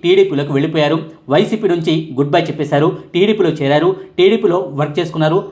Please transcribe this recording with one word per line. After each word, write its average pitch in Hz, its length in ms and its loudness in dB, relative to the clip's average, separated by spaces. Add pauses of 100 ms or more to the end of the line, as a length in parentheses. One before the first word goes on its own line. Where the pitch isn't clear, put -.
టీడీపీలోకి 170 480 2
వెళ్ళిపోయారు. 147 680 -2 (120)
వైసీపీ 214 380 0
నుంచి 160 480 -2
గుడ్ 143 140 0
బై 180 120 2
చెప్పేశారు, 147 560 -2 (160)
టీడీపీలో 196 360 2
చేరారు, 156 460 0 (220)
టీడీపీలో 196 560 2
వర్క్ 147 260 -4
చేసుకున్నారు. 160 520 -2